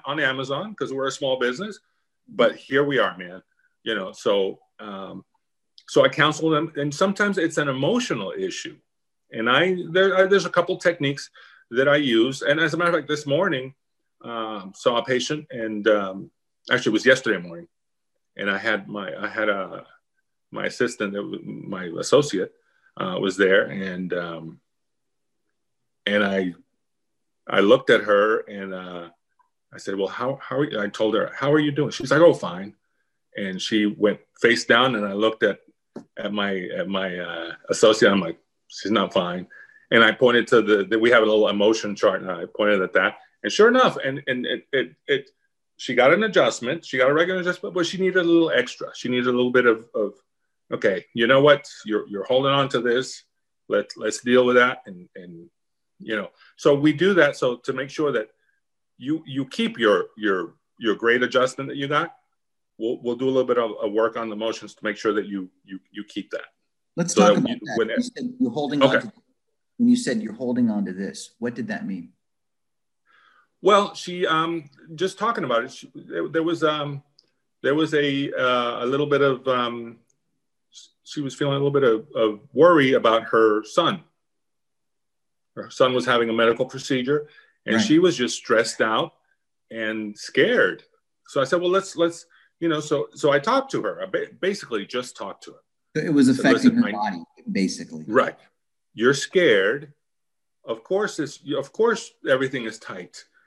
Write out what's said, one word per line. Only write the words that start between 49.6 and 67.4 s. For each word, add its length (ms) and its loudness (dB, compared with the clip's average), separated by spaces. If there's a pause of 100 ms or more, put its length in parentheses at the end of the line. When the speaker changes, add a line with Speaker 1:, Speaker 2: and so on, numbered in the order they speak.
Speaker 1:
of, 280 2
of, 200 -2 (580)
"Okay, 420 -2
you 140 0
know 140 6
what? 280 4 (160)
You're, 220 -2
you're 160 -8
holding 300 0
on 160 0
to 100 -2
this. 440 -2 (440)
Let, 300 -2
let's 240 -6
deal 240 4
with 100 4
that." 300 2
And, 300 -20
and, 340 -20 (500)
you 160 -8
know, 140 -6 (260)
so 180 4
we 200 2
do 220 0
that. 200 4
So 220 -2
to 160 -8
make 160 -8
sure 240 -4
that 160 -4 (720)
you, 280 -6
you 180 -6
keep 320 -6
your, 300 2 (100)
your, 380 -2 (240)
your 160 -2
great 260 0
adjustment 480 -2
that 80 -10
you 100 -6
got, 280 -4 (640)
we'll, 240 -4
we'll 120 -4
do 100 -4
a 100 0
little 100 2
bit 140 0
of, 100 0 (100)
of 120 -4
work 260 0
on 100 -6
the 80 -8
emotions 380 -6
to 100 -20
make 140 -4
sure 160 0
that 140 -2
you, 240 -8 (120)
you, 160 -14 (120)
you 120 -12
keep 280 -12
that. 140 -10 (500)
Speaker 2:
Let's 180 -4
Speaker 1:
So 80 4
Speaker 2:
talk 140 6
Speaker 1:
that 60 0